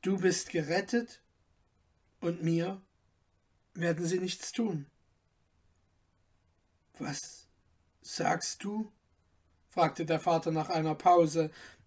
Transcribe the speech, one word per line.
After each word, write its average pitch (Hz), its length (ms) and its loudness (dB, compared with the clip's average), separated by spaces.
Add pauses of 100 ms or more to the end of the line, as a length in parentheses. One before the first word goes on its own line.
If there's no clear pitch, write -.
Du 190 160 0
bist 175 320 0
gerettet, 185 720 -2 (960)
und 170 240 -4
mir 165 380 0 (920)
werden 170 320 -2
sie 180 140 0
nichts - 340 -6
tun.“ 180 320 -2 (2000)
„Was - 520 -10 (520)
sagst - 600 -2
du?“, 208 260 -4 (800)
fragte 160 380 2
der 160 160 0
Vater 165 300 2
nach 156 180 -2
einer 156 260 0
Pause, 165 560 4 (360)